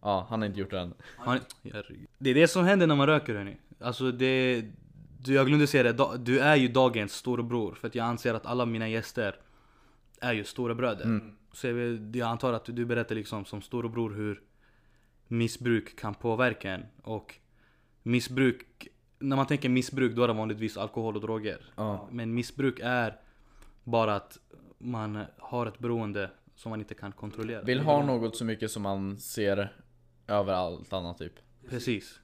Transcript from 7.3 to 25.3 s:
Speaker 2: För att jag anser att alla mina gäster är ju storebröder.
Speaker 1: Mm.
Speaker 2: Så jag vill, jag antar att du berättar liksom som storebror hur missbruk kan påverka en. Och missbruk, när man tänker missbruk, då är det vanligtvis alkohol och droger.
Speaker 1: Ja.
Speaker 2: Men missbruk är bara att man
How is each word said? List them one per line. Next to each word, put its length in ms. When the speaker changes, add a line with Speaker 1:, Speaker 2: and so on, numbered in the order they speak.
Speaker 2:
För 140
att 60
jag 120
anser 280
att 120
alla 200
mina 220
gäster 460
är 120
ju 120
storebröder. 600
Speaker 1:
Mm. 320
Speaker 2:
Så 140
jag 80
vill, 420
jag 120
antar 240
att 120
du 200
berättar 300
liksom 300
som 180
storebror 480
hur 300
missbruk 680
kan 160
påverka 560
en. 120
Och 320
missbruk, 840
när 180
man 100
tänker 220
missbruk, 480
då 60
är 60
det 60
vanligtvis 420
alkohol 400
och 60
droger. 360
Speaker 1:
Ja. 340
Speaker 2:
Men 240
missbruk 480
är 340
bara 320
att 220
man 400